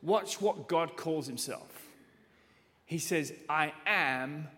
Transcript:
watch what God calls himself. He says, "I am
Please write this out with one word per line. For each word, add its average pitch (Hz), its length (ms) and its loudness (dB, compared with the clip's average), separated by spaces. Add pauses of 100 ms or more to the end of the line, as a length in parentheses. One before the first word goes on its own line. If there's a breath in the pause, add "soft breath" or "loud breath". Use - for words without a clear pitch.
watch 196 380 2
what 196 280 0
God 165 280 2
calls 156 320 -2
himself. - 460 -8 (1120 soft breath)
He 165 140 -2
says, 156 340 0 (160)
"I 151 240 2 (120)
am 147 720 0